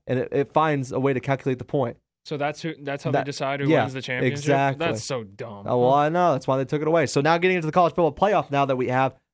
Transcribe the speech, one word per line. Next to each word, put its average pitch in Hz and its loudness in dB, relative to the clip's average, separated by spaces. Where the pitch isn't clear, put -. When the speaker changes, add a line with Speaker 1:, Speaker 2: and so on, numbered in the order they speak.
Speaker 1:
and 127 0
it, - -4
it 139 -2
finds 147 2
a - -4
way 139 2
to 127 -2
calculate 131 -2
the 113 -14
point. 131 -4
Speaker 2:
So 156 -8
that's 143 -6
who, 165 -6
that's 143 -8
how 139 -2
Speaker 1:
That, 139 0
Speaker 2:
they 143 -8
decide 139 -4
who 139 0
Speaker 1:
yeah, 151 4
Speaker 2:
wins 117 -4
the 131 -8
championship? 131 -2
Speaker 1:
exactly. 139 0
Speaker 2:
That's 120 -4
so 127 -6
dumb. 101 -14
Speaker 1:
Oh, 123 0
well, 123 4
I 147 4
know. 175 2
That's 127 -4
why 135 2
they 135 -2
took 147 -4
it 156 -2
away. 160 4
So 143 0
now 160 4
getting 185 2
into 170 -4
the 156 -4
college 175 4
football 165 2
playoff 190 0
now 139 2
that 135 0
we 127 -2
have, 131 0